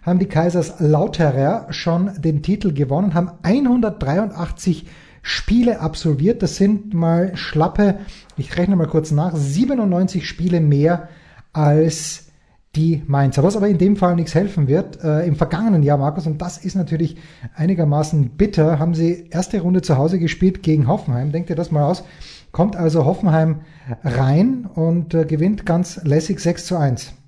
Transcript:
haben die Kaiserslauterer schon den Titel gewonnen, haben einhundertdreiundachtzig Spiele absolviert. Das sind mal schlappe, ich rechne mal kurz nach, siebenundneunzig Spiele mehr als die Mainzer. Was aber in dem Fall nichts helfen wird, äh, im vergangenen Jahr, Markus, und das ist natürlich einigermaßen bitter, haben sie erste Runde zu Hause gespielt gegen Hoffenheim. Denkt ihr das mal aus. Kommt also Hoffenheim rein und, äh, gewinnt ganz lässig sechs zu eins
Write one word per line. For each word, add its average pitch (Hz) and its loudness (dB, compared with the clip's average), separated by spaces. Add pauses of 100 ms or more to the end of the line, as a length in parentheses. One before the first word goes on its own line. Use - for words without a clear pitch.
haben 180 0
die 190 2
Kaiserslauterer 160 0
schon 175 -2 (100)
den 156 0
Titel 196 0
gewonnen, 147 0
haben 175 0 (100)
einhundertdreiundachtzig 202 0 (340)
Spiele - 0
absolviert. 160 0
Das - -4
sind 202 0
mal 170 0
schlappe, 196 0 (360)
ich - -6
rechne 185 2
mal 160 2
kurz 156 0
nach, 160 0
siebenundneunzig 180 0
Spiele 175 -2
mehr 151 2 (460)
als 156 0 (500)
die 160 2
Mainzer. 139 2
Was 202 2
aber 208 2
in 180 2
dem 202 4
Fall 180 2
nichts 165 -4
helfen 165 2
wird, 156 -2
äh, 156 0
im 147 0
vergangenen 170 2
Jahr, 143 2
Markus, 147 -2
und 151 -4
das 175 -10
ist 185 -8
natürlich 165 -2 (400)
einigermaßen 151 0
bitter, 165 2
haben 170 0
sie 165 -2
erste 185 -4
Runde 180 2
zu 151 2
Hause 165 0
gespielt 175 0
gegen 147 2
Hoffenheim. 147 -2
Denkt 170 -6
ihr 160 -4
das 165 -4
mal 147 2
aus. 180 -2 (480)
Kommt 202 0
also 160 2
Hoffenheim 160 2 (420)
rein 156 2
und, 165 -2
äh, 160 2
gewinnt 165 -2
ganz 175 -2
lässig 156 0
sechs - -4
zu 180 -2
eins 135 -2 (140)